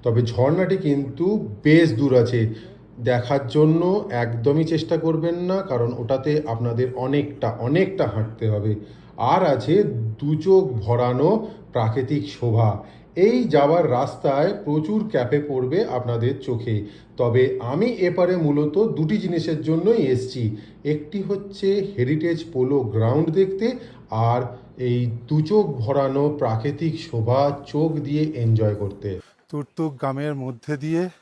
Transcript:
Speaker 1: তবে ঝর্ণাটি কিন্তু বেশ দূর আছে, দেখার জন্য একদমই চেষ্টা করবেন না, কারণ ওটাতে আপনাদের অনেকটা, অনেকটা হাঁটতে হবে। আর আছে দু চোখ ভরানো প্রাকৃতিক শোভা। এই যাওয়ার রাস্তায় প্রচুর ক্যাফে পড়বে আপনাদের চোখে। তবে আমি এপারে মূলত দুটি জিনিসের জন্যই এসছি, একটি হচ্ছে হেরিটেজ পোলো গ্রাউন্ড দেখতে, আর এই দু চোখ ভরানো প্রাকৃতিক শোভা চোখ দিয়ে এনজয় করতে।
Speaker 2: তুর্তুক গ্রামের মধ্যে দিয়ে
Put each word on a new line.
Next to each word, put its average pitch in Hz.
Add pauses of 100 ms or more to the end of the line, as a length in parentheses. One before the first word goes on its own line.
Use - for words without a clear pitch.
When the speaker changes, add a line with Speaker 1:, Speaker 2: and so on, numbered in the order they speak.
Speaker 1:
তবে 120
ঝর্ণাটি 160
কিন্তু 143 (380)
বেশ 156 (120)
দূর 135 (100)
আছে, 113 (580)
দেখার 123
জন্য 156 (300)
একদমই 120
চেষ্টা 160
করবেন 160 (120)
না, 190
কারণ 120
ওটাতে 131 (160)
আপনাদের 117
অনেকটা, 131 (100)
অনেকটা 147
হাঁটতে 110
হবে। 104 (460)
আর 151 (120)
আছে 147 (360)
দু 147
চোখ 185 (200)
ভরানো 123 (440)
প্রাকৃতিক 123 (120)
শোভা। 113 (440)
এই 220
যাওয়ার 151
রাস্তায় 143 (140)
প্রচুর 156 (120)
ক্যাফে 139 (100)
পড়বে 131 (180)
আপনাদের 117
চোখে। 113 (420)
তবে 123 (180)
আমি 143
এপারে 185
মূলত 151 (220)
দুটি 160
জিনিসের 170
জন্যই 175 (120)
এসছি, 117 (260)
একটি 151
হচ্ছে 196 (300)
হেরিটেজ 156 (140)
পোলো 131
গ্রাউন্ড 117
দেখতে, 190 (420)
আর 117 (360)
এই 123 (280)
দু 151
চোখ 202
ভরানো 139 (180)
প্রাকৃতিক 143 (140)
শোভা 120 (240)
চোখ 156
দিয়ে 147 (200)
এনজয় 107
করতে। 98 (400)
Speaker 2:
তুর্তুক 151
গ্রামের 143
মধ্যে 131
দিয়ে 165 (120)